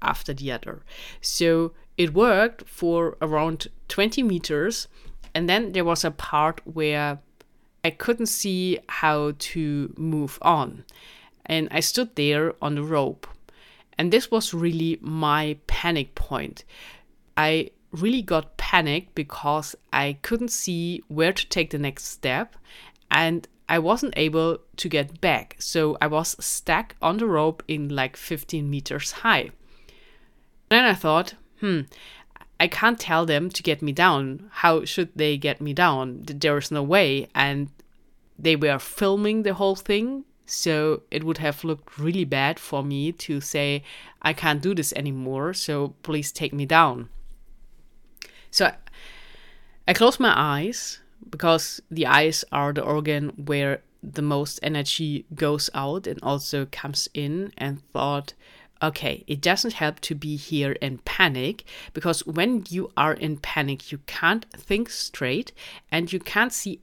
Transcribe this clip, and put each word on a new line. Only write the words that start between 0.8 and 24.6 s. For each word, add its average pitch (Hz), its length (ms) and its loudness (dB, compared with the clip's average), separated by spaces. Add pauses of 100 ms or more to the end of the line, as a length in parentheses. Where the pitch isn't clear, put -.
So 165 520 2 (240)
it 170 160 2
worked 220 560 4
for 170 540 0
around 156 460 0 (200)
twenty 220 340 0
meters. 180 640 0 (460)
And 170 140 0
then 196 240 2
there 180 120 0
was 170 200 2
a 160 60 0
part 151 540 0
where 147 540 -2 (640)
I 165 80 2
couldn't 233 360 -2
see 185 520 0 (100)
how 151 500 2
to 147 580 -4
move 151 460 -2
on. 151 420 0 (640)
And 160 240 0
I - 100 0
stood 233 340 0
there 147 460 2
on 147 140 -2
the 147 100 -4
rope. 143 420 -2 (720)
And 170 160 2
this 247 180 4
was - 220 0
really 165 480 0
my 151 560 0 (100)
panic 165 480 0
point. - 500 -4 (720)
I 156 340 2 (200)
really 220 320 0
got 165 360 -2
panicked 170 560 2
because 147 600 -4 (180)
I 143 300 0
couldn't 233 300 -4
see 175 560 -4
where 160 240 2
to - 160 -6
take 165 220 -2
the 151 80 -4
next 143 260 -6
step. 143 500 -4 (560)
And 165 380 4 (240)
I 170 60 6
wasn't 202 380 0
able 160 420 2 (200)